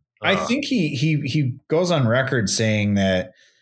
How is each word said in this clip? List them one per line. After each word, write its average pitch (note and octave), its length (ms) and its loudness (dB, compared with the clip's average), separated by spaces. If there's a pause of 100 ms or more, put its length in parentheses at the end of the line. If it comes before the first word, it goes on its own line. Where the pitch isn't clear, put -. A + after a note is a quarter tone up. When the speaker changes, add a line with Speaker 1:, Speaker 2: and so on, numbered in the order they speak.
(220)
Speaker 1:
I F#3 120 2
Speaker 2:
Uh, D#3+ 120 -2
Speaker 1:
think C#4+ 180 -2
he, D#3+ 300 -2
he, D3 280 0
he C3+ 340 -2 (120)
goes F3 220 0
on C#3 180 2
record B2 400 0
saying G#2+ 460 0
that, F#2+ 380 0 (300)